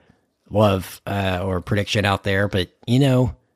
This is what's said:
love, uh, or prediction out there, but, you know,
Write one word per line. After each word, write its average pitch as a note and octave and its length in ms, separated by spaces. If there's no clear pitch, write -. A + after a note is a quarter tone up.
love, G2 580
uh, F#2+ 380
or F#2 160
prediction G2+ 440
out G2 200
there, G2+ 240
but, F2+ 220
you A#2+ 120
know, B2+ 380